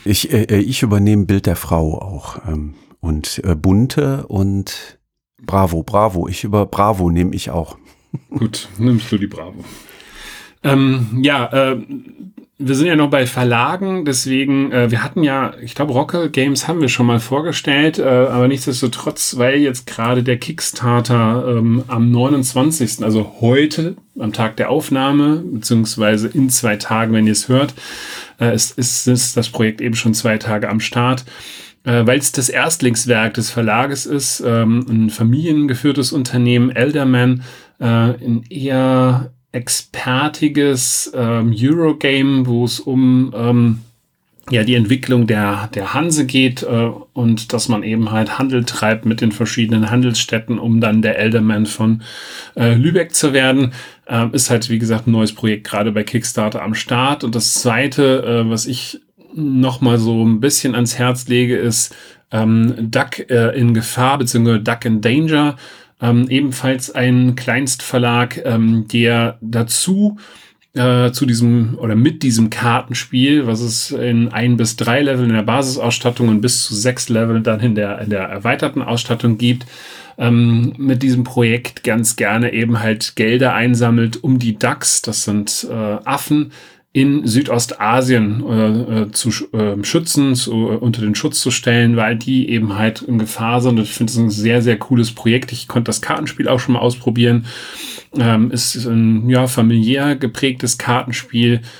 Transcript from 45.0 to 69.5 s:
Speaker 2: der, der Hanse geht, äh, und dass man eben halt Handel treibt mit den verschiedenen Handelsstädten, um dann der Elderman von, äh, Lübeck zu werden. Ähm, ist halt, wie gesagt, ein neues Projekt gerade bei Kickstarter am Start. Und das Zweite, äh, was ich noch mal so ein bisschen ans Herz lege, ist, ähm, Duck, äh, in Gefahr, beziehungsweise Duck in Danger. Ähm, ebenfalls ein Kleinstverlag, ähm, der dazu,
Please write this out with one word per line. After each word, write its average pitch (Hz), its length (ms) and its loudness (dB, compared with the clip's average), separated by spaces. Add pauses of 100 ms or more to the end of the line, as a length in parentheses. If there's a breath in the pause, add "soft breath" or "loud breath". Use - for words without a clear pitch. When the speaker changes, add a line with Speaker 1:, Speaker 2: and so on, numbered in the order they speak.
Speaker 2:
der, 101 460 -2
der - 200 -6
Hanse 151 320 0
geht, 127 380 0
äh, 117 260 0 (240)
und 117 400 0
dass 117 160 -2
man 107 120 0
eben 110 300 -2
halt 110 260 -2
Handel 131 280 0
treibt 110 400 -2
mit 110 160 0
den 113 100 2
verschiedenen 110 580 0
Handelsstädten, 117 720 0
um 113 220 2
dann 110 200 4
der 110 160 0
Elderman 110 500 2
von, 113 340 0 (540 loud breath)
äh, 117 180 4
Lübeck 165 420 2
zu 147 160 2
werden. 131 400 4 (360 loud breath)
Ähm, 117 260 0
ist - 160 0
halt, 117 200 0
wie 117 80 0
gesagt, 113 300 -2
ein 117 40 4
neues 110 200 2
Projekt 107 340 -2
gerade 107 280 -2
bei 104 100 -2
Kickstarter 107 580 -4
am 104 140 -4
Start. 131 480 -2
Und 117 100 -4
das 113 200 -2
Zweite, 127 920 2
äh, 113 40 0
was 113 160 -2
ich - 340 -8 (340)
noch 131 460 0
mal 120 200 4
so 113 260 2
ein 110 160 4
bisschen 135 340 0
ans 120 240 -2
Herz 123 300 -2
lege, 123 260 2
ist, 110 400 -2 (340 loud breath)
ähm, 113 440 2 (180)
Duck, - 380 -2
äh, 117 280 2
in 120 160 4
Gefahr, 127 440 0
beziehungsweise 117 420 2
Duck 117 240 -4
in 110 160 0
Danger. 147 560 2 (460 loud breath)
Ähm, 120 260 2
ebenfalls 131 640 -2
ein 127 420 2
Kleinstverlag, 120 1080 -2
ähm, 113 480 2
der 117 480 2
dazu, 143 800 -2 (560 loud breath)